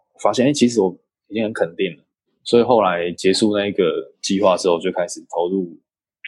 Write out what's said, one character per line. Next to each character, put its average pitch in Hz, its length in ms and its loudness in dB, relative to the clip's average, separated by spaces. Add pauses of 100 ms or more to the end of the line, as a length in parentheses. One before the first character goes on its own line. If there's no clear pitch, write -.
(120)
我 - 60 -20
发 104 140 0
现， 123 140 0
哎， 147 60 2
其 127 160 2
实 120 120 0
我 92 140 0 (340)
已 104 60 -12
经 110 100 -2
很 110 80 -4
肯 85 240 -4
定 90 200 -4
了。 - 60 -20 (440)
所 120 140 4
以 - 20 6
后 117 200 4
来 87 300 0
结 95 200 0
束 104 240 0
那 101 160 -2
个 78 480 -2
计 98 180 -2
划 98 160 4
之 90 140 0
后， 85 100 4
就 87 140 -4
开 87 160 -4
始 - 100 -14 (160)
投 87 140 -2
入 90 320 -6 (480)